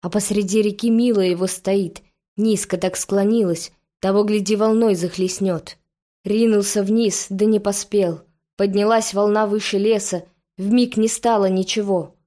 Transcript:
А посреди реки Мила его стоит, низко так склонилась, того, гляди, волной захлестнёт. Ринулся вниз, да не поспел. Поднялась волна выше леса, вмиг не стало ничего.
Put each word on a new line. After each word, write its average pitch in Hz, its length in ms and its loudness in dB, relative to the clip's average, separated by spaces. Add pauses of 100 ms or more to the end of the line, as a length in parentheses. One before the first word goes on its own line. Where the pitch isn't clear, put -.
А 180 80 -6
посреди 202 520 0
реки 208 280 -2
Мила 226 320 2
его 185 260 0
стоит, 185 540 -4 (360)
низко 202 400 0
так 185 180 -2
склонилась, 196 760 0 (280)
того, 196 240 2
гляди, 208 320 0
волной 220 400 2
захлестнёт. 180 840 -4 (460)
Ринулся 208 600 2
вниз, 214 460 0
да 196 160 0
не 214 140 2
поспел. 202 640 -2 (340)
Поднялась 202 580 0
волна 208 320 2
выше 208 320 -2
леса, 202 480 0 (320)
вмиг 240 400 2
не 220 100 2
стало 220 420 2
ничего. 190 680 -2 (100)